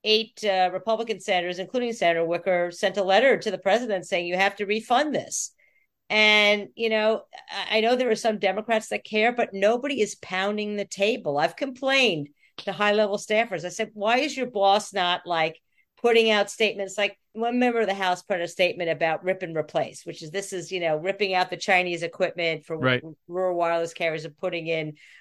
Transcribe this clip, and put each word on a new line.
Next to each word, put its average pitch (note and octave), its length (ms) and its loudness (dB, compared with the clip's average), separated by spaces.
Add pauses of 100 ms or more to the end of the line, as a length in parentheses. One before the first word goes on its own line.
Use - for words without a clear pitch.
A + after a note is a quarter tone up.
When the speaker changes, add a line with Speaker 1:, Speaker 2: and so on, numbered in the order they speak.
Speaker 1:
eight, A3 420 0
uh, F#3 280 2
Republican A3 480 -4
senators, F3+ 380 -2
including A#3 340 -4
Senator E3+ 320 2
Wicker, F3 460 0
sent F#3+ 260 -2
a G3+ 80 0
letter G#3+ 320 4
to - 140 -4
the F#3 80 -4
president G3+ 480 0
saying, F3 200 -2
"You F3 120 -2
have G3 180 2
to G#3 80 -4
refund A#3+ 500 0
this." - 360 -6 (600)
And, G#3 640 4
you A3+ 160 -2
know, A3 320 2 (280)
I, G3 280 -2
I - 20 4
know A#3 160 4
there B3 140 0
are A3 40 4
some G#3+ 240 0
Democrats G#3+ 500 0
that G#3 180 -6
care, G#3+ 260 2
but A#3+ 220 -2
nobody A#3 480 2
is G3+ 140 -2
pounding G#3 600 -4
the G3+ 80 -4
table. G3 540 0
I've D#3+ 180 0
complained C4 720 0 (300)
to G3 140 -6
high-level G#3 440 2
staffers. G#3+ 480 -2
I F3+ 60 -8
said, A3 240 -6
"Why G#3+ 240 0
is C#4+ 180 -2
your B3+ 100 -4
boss G3+ 460 2
not, F3 320 0
like, E3 340 -2 (440)
putting A3+ 280 6
out G#3 200 2
statements?" G3 480 -2
Like, G3+ 200 -2 (140)
one A#3+ 260 -2
member A#3+ 220 2
of G#3 60 2
the F#3+ 80 0
House F#3 280 0
put F3+ 200 -4
a F3 40 -4
statement E3+ 440 0
about D#3+ 340 0
rip F#3 180 -2
and E3 140 -8
replace, D#3 480 -4
which D#3+ 180 -12
is, D#3 80 -12
this G3 220 -8
is, E3+ 180 -8
you F#3 100 -4
know, D#3 180 0
ripping F#3+ 340 -2
out F3+ 160 2
the F3+ 80 -6
Chinese F3+ 460 0
equipment E3 640 -4
for D#3+ 100 -6
Speaker 2:
Right. B2+ 260 2 (240)
Speaker 1:
rural F3+ 300 -2
wireless E3+ 380 0
carriers D#3+ 320 -4
and D#3 100 -14
putting E3+ 300 -6
in D#3 300 -4 (240)